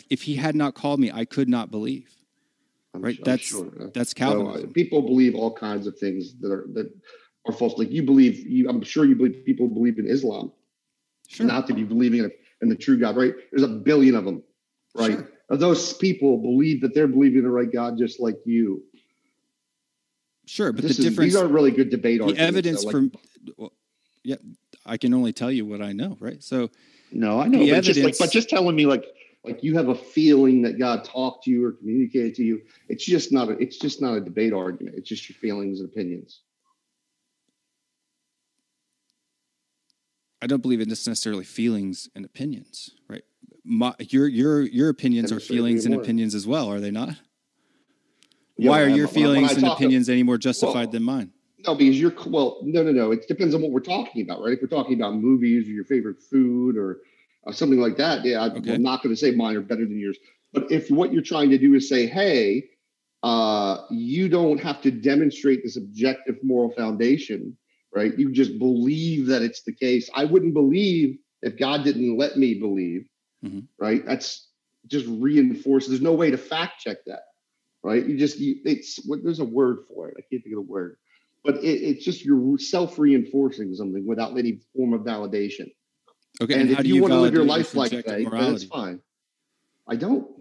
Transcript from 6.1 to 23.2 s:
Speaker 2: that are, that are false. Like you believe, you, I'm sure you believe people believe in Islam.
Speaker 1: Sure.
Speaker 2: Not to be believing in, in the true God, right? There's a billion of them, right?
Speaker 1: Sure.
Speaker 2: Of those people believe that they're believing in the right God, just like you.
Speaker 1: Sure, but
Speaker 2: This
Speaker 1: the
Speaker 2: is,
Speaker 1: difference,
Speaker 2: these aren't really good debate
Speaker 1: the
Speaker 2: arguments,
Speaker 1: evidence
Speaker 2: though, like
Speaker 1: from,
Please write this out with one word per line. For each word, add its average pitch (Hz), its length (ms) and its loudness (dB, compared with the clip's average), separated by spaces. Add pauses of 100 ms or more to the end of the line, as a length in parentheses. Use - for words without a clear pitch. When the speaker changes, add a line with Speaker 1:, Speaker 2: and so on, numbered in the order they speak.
Speaker 2:
that 98 120 -6
are, 92 220 -6
that 110 180 -8 (540)
are 113 60 -4
false. 117 260 -2
Like 113 120 -2
you 151 120 -2
believe, 131 440 6
you, 127 220 2
I'm 120 140 -2
sure 156 220 0
you 135 100 8
believe 123 320 0
people 127 220 0
believe 113 300 0
in 107 100 -4
Islam. 123 440 -4 (760)
Speaker 1:
Sure. - 180 -2
Speaker 2:
Not 131 220 0
to 120 60 -2
be 110 100 -4
believing 117 400 2
in, 101 60 -4 (300)
in 117 80 2
the 113 80 2
true 131 220 2
God, 113 180 0
right? 127 160 2 (180)
There's 139 120 2
a 135 60 2
billion 131 460 4
of 104 120 -2
them, 87 160 -6 (520)
right? 226 180 0
Speaker 1:
Sure. - 160 -6 (200)
Speaker 2:
Of 139 120 0
those 170 340 2
people 139 440 2
believe 127 440 2
that 123 120 0
they're 151 140 4
believing 131 300 4
in 123 60 4
the 127 60 0
right 120 220 0
God, 120 260 -4
just 117 220 -2
like 110 240 -2
you. 113 400 0 (1600)
Speaker 1:
Sure, - 260 -4
but - 100 -6
Speaker 2:
This 135 160 0
Speaker 1:
the 135 40 2
Speaker 2:
is, - 80 4
Speaker 1:
difference, 175 220 4
Speaker 2:
these 196 80 6
aren't 170 120 2
really 147 180 6
good 127 200 2
debate 117 280 0
Speaker 1:
the 110 60 -2
Speaker 2:
arguments, 151 240 2
Speaker 1:
evidence 170 340 -2
Speaker 2:
though, - 40 -6
like - 60 -6
Speaker 1:
from, 139 200 0 (440)